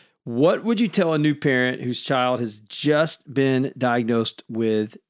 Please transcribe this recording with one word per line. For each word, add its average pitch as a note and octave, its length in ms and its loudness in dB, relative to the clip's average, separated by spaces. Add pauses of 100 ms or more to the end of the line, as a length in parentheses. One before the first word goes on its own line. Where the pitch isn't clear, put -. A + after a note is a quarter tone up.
(240)
What C#3 400 2
would G#3+ 160 0
you A#3 80 2
tell E3 260 0
a D3+ 40 2
new D3 180 2
parent B2+ 440 0
whose B2 220 -6
child B2+ 380 0
has G#2+ 180 -8
just D3+ 760 -2
been C3+ 460 0
diagnosed A#2+ 720 0
with A2 500 -2 (120)